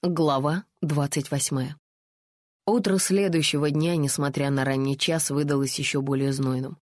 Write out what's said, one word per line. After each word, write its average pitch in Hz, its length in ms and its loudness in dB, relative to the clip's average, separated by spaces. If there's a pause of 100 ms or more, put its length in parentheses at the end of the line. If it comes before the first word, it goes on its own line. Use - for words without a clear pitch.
Глава 156 600 2 (160)
двадцать 147 500 -2
восьмая. 139 460 -4 (880)
Утро 196 320 2
следующего 170 720 2
дня, 160 260 0
несмотря 143 520 0
на 135 160 2
ранний 135 320 0
час, 165 320 -2
выдалось 143 500 0
ещё 143 220 -2
более 135 320 0
знойным. 131 520 -2